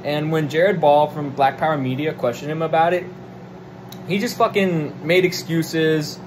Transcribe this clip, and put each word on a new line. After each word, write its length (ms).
And 280
when 180
Jared 300
Ball 280
from 240
Black 260
Power 200
Media 360
questioned 380
him 100
about 320
it, 120
he 120
just 180
fucking 680
made 200
excuses. 1000